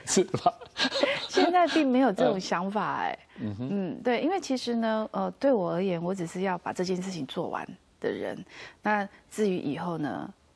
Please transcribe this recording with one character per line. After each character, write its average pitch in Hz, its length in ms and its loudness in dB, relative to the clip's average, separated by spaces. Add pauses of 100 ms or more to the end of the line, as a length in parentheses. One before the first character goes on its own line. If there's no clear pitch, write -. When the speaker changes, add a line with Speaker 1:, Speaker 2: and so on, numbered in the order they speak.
Speaker 1:
支 - 180 4
吧？ - 280 0 (360)
<laughs> 554 400 0
Speaker 2:
现 370 240 4
在 359 160 6
并 285 180 4
没 254 120 4
有 262 120 6
这 214 140 2
种 208 160 4
想 190 300 -2
法 151 320 -2
哎。 - 160 -2 (200)
Speaker 1:
嗯。 110 120 -4
嗯 101 60 -8
哼。 123 140 -6
Speaker 2:
嗯， 180 320 -4
对， 240 200 2
因 302 80 2
为 381 100 0
其 262 160 -2
实 240 200 -4
呢， 220 360 0
呃， 190 200 -2
对 269 200 2
我 175 200 2
而 170 100 0
言， 175 200 0
我 175 120 -2
只 175 120 -4
是 180 160 -6
要 190 140 0
把 - 160 -8
这 - 100 -4
件 180 140 0
事 185 140 -6
情 160 160 -6
做 151 220 -6
完 - 180 -6 (340)
的 107 100 -2
人。 101 320 -6 (400)
那 208 240 0 (240)
至 208 200 0
于 180 80 0
以 143 180 -4
后 170 220 -4
呢， 131 340 -6 (240)